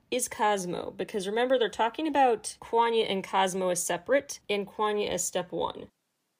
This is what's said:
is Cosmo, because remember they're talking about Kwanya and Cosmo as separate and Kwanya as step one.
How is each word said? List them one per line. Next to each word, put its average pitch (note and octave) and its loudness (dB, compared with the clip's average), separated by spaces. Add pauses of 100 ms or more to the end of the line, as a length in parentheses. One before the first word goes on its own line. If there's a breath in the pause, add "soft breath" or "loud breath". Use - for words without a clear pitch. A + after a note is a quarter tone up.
(100)
is B3 -2
Cosmo, G3 -2
because F#3+ -6
remember A#3+ 2
they're G#3+ 2
talking A#3 -2
about C4 2
Kwanya A3+ 2
and F#3+ 0
Cosmo F#3+ 0
as F3+ -2
separate A#3 0
and G3+ -2
Kwanya G#3 0
as F3+ -2
step F3 -4
one. - -6 (520)